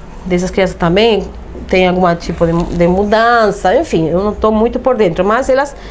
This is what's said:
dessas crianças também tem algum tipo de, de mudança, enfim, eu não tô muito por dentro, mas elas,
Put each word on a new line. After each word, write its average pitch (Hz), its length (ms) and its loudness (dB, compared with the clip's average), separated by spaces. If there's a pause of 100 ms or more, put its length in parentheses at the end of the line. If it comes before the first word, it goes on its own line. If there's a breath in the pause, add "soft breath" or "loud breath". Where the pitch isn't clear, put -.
(240)
dessas 180 260 -2
crianças 185 260 -2
também 196 500 2 (400)
tem 185 200 2
algum 180 280 2
tipo 170 320 -4
de, 165 60 2 (240)
de 170 100 2
mudança, 202 880 2
enfim, 202 320 0
eu 170 140 0
não 214 100 -2
tô 220 180 0
muito 226 280 0
por 247 180 0
dentro, 185 260 0
mas 226 280 0
elas, 277 260 0 (140 loud breath)